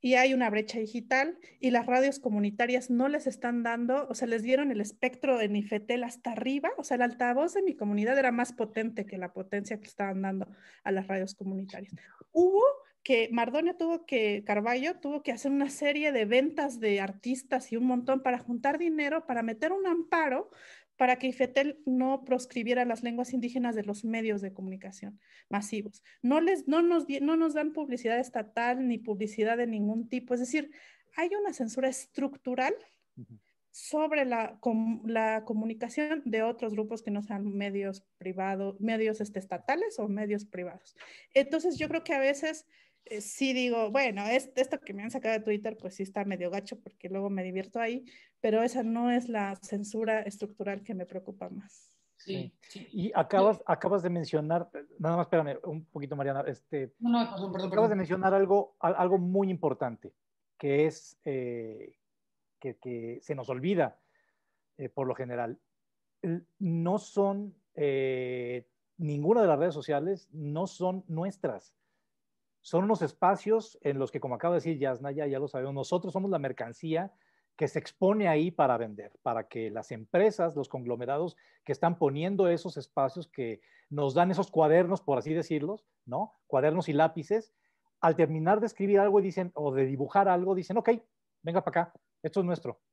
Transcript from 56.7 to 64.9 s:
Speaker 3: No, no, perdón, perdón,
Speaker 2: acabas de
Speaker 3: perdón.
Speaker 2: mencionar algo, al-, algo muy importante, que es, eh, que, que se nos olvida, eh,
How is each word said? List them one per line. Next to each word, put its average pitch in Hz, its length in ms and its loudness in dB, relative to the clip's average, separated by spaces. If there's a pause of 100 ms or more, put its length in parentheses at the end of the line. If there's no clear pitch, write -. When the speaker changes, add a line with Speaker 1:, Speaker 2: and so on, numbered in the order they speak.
Speaker 3:
No, 233 120 -2
no, 233 200 2
perdón, 190 220 -6
perdón, 185 200 -4
Speaker 2:
acabas 214 160 6
de 208 60 2
Speaker 3:
perdón. 196 40 2
Speaker 2:
mencionar 190 360 2
algo, 196 460 4
al-, 180 180 4
algo 180 200 6
muy 190 320 2
importante, 131 600 -2 (460)
que 143 280 4
es, - 380 -6
eh, 120 720 -6 (640)
que, 127 160 -8
que 120 460 -8
se 156 120 -6
nos 131 140 -8
olvida, 135 500 0 (800)
eh, 131 120 -8